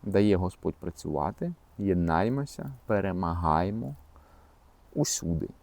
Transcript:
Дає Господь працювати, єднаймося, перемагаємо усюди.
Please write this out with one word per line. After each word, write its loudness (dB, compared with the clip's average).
Дає 4
Господь -2
працювати, -4
єднаймося, 0
перемагаємо 0
усюди. -2